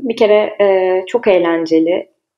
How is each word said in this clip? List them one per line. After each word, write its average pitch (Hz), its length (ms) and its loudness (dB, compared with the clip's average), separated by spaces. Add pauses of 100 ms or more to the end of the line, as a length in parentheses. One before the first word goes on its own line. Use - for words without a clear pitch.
Bir 226 80 -6
kere, 208 440 2
e, 185 460 0
çok 240 200 -4
eğlenceli. 165 840 0 (280)